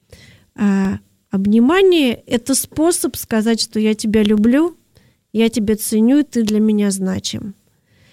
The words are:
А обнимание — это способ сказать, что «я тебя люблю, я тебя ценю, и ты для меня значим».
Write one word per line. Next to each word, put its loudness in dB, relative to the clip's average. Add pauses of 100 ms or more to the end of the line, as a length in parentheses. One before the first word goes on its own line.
(540)
А -2 (320)
обнимание — 2 (120)
это -4
способ -2
сказать, -2
что -6
«я 0
тебя 0
люблю, 2 (560)
я 0
тебя -2
ценю, 2
и 2
ты -4
для 0
меня 2
значим». -6 (580)